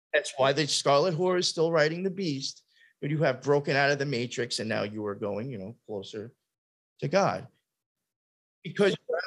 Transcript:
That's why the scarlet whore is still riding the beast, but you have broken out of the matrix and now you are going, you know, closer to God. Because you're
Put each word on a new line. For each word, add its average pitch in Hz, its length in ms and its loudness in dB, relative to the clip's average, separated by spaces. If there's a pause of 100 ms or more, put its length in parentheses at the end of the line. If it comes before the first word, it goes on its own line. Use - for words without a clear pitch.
(140)
That's - 240 0
why 135 160 4
the 147 140 2
scarlet 151 480 4
whore 180 240 2
is 185 80 0
still 165 240 0
riding 160 320 2
the 190 60 -2
beast, 160 540 -6 (380)
but 147 100 -4
you 151 120 0
have 139 200 0
broken 143 320 2
out 143 160 4
of 139 80 0
the 139 80 -2
matrix 120 520 -4
and 107 100 -6
now 107 140 -2
you 107 220 -6
are 101 100 -4
going, 104 360 -6
you 113 80 -10
know, 104 160 -12 (120)
closer 107 460 -10 (680)
to 143 80 -4
God. 143 400 0 (1160)
Because 196 320 2 (120)
you're - 200 -2